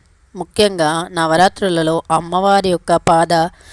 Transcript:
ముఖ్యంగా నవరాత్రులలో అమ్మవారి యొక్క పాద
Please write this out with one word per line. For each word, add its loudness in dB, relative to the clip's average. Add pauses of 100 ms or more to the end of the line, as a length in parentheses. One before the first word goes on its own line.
(360)
ముఖ్యంగా -2
నవరాత్రులలో 0
అమ్మవారి 0
యొక్క -2
పాద 0 (400)